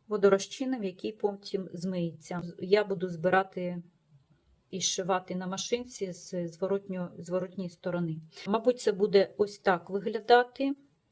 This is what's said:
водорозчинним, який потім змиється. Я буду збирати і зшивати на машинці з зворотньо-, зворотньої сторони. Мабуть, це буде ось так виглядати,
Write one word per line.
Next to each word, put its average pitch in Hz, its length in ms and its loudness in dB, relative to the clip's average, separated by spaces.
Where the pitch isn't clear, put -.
водорозчинним, 208 760 2
який 190 280 -6
потім 196 600 -4
змиється. 175 680 -4
Я 202 260 4
буду 185 240 -4
збирати 180 720 0
і 185 100 -6
зшивати 185 540 -2
на 185 120 -4
машинці 196 680 -4
з 175 360 -6
зворотньо-, 185 680 -4
зворотньої 180 520 -4
сторони. 175 460 -2
Мабуть, 233 340 2
це 214 120 2
буде 196 440 4
ось 202 220 -2
так 185 320 2
виглядати, 233 840 2